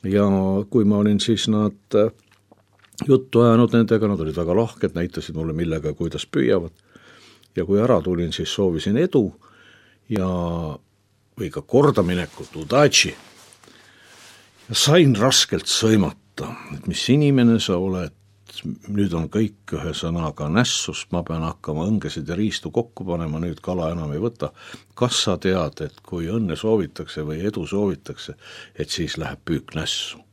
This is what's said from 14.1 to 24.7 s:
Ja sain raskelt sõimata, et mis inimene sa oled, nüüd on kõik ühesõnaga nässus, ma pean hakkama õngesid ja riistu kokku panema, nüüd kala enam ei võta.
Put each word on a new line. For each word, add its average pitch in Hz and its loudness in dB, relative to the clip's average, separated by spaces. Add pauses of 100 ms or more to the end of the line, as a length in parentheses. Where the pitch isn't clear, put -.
Ja 113 -4
sain 143 6
raskelt 117 2
sõimata, - 0 (240)
et 67 -10
mis 82 -4
inimene 131 6
sa 90 0
oled, 90 -4 (500)
nüüd 101 -2
on 82 -2
kõik 104 -4
ühesõnaga 78 -4
nässus, - -2
ma 87 -2
pean 80 -6
hakkama 80 -6
õngesid 85 -4
ja 85 -6
riistu 101 -4
kokku 117 -4
panema, 82 -4
nüüd 82 -8
kala 90 -4
enam 80 -6
ei 80 -4
võta. 113 -6 (420)